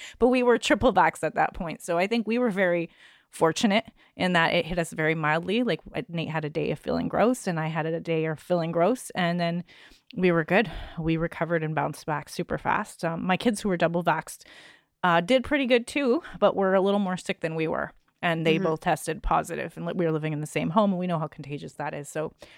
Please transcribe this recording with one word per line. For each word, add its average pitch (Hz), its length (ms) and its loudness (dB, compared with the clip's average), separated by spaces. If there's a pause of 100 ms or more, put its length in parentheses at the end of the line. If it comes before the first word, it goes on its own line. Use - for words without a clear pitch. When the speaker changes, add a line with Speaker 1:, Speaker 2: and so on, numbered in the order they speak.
(180)
Speaker 1:
But 254 120 4
we 254 120 4
were 240 160 6
triple 247 340 2
vaxxed 180 320 4
at 156 120 -2
that - 180 0
point, 165 300 -8
so 170 160 0
I 190 80 2
think 226 180 0
we 226 140 0
were 247 100 2
very 175 400 2 (400)
fortunate 196 560 2 (300)
in 185 180 0
that 165 200 4
it 170 120 2
hit 170 120 -4
us 165 140 -2
very 160 240 0
mildly. 170 480 0
Like, 185 160 -2 (160)
uh, 147 140 -6
Nate 165 200 -6
had 156 160 -4
a 147 40 -4
day 151 220 -4
of 156 80 -6
feeling - 280 -4
gross, 220 400 0
and 170 120 -2
I 156 80 -4
had 160 180 -4
a 165 140 -4
day 165 260 -2
of 156 140 -4
feeling 170 320 -2
gross, 175 400 2
and 175 280 -2
then 170 240 -2 (520)
we 180 160 4
were 165 120 2
good. 180 260 2 (300)
We 165 180 0
recovered 165 460 -2
and 156 100 -4
bounced 151 320 -4
back 151 240 -4
super - 300 -4
fast. - 440 -2
Um, 165 220 -4
my 185 100 2
kids 208 260 0
who 214 80 -2
were 180 80 0
double 170 260 2
vaxxed, 160 400 -4 (600)
uh, 175 180 4
did 247 220 4
pretty 277 220 0
good 240 220 2
too, 277 340 2 (180)
but 202 160 4
were 190 200 2
a 196 60 6
little 202 180 2
more 185 180 -2
sick - 240 -8
than 160 140 -4
we 160 120 0
were. - 240 -4 (300)
And 165 240 0
they 165 120 4
Speaker 2:
Mm-hmm. 196 80 0
Speaker 1:
both 160 160 0
tested 160 420 -2
positive, 165 520 -2
and 165 120 -8
li-, 170 80 -4
we 180 100 0
were 160 60 2
living 156 200 -2
in 147 80 -4
the 151 80 -6
same 160 220 -4
home, 202 220 2
and 180 80 -2
we 180 80 -4
know 175 100 -2
how 156 100 -4
contagious 143 460 -12
that 151 220 -8
is. 147 120 -10
So 156 260 -8 (240)